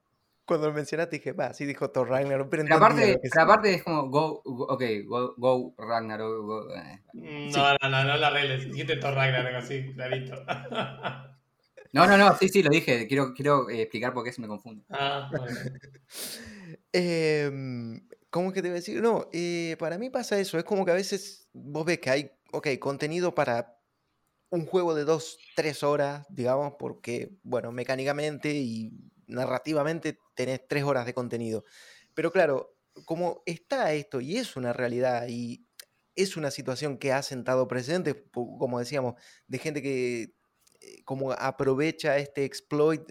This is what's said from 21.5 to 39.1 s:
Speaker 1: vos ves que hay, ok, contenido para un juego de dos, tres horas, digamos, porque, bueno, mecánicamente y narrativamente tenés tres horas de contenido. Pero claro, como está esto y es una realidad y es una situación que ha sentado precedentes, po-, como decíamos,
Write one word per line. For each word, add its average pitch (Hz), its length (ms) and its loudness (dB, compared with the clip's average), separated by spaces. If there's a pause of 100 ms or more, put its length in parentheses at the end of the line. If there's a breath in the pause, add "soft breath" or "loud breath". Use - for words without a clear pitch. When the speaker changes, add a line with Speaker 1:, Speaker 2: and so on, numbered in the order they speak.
Speaker 1:
vos 143 320 -6
ves 170 140 0
que 131 100 -4
hay, 143 220 0 (200)
ok, 151 160 -2 (120)
contenido 151 560 -2
para 123 440 0 (720)
un 170 160 -2
juego 175 300 2
de 147 100 0
dos, 156 320 0 (180)
tres 147 280 -2
horas, 143 460 0
digamos, 139 500 0
porque, 120 640 -8
bueno, 120 280 -4
mecánicamente 139 840 -2
y 113 380 -4 (360)
narrativamente 143 920 -2 (160)
tenés 127 320 -4
tres 147 160 0
horas 135 220 0
de 123 80 -6
contenido. 117 520 -4 (480 soft breath)
Pero 160 180 -2
claro, 151 460 2 (280)
como 170 400 -4
está 175 480 -2
esto 143 280 -4
y 151 160 -4
es 254 180 -6
una 123 180 -2
realidad 120 560 0
y 120 380 -8 (480)
es 190 220 0
una 147 140 -2
situación 135 460 -4
que 135 160 0
ha 139 100 0
sentado 131 440 0
precedentes, 139 480 -2
po-, - 420 -10
como 123 220 -2
decíamos, 123 360 -4 (320 soft breath)